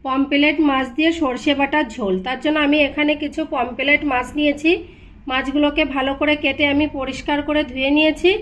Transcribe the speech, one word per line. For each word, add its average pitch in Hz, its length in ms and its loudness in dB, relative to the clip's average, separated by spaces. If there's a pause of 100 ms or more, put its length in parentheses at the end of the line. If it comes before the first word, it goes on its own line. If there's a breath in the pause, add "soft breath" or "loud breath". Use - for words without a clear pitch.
পমফ্রেট 285 520 2 (140)
মাছ 262 160 0 (100)
দিয়ে 320 140 4 (100)
সর্ষে 269 400 0
বাটার 285 340 2
ঝোল। 196 200 -2 (120)
তার 254 180 -4
জন্য 311 120 2 (100)
আমি 302 120 4 (100)
এখানে 294 240 0 (100)
কিছু 302 180 -6 (120)
পমফ্রেট 269 500 0 (100)
মাছ 254 140 -2 (120)
নিয়েছি। 294 320 2 (600 loud breath)
মাছগুলোকে 285 520 0 (120)
ভালো 269 260 -2
করে 294 140 2 (100)
কেটে 277 200 0 (100)
আমি 302 120 2 (120)
পরিষ্কার 269 400 -4 (100)
করে 302 220 0
ধুয়ে 262 260 -2
নিয়েছি। 311 340 4 (120)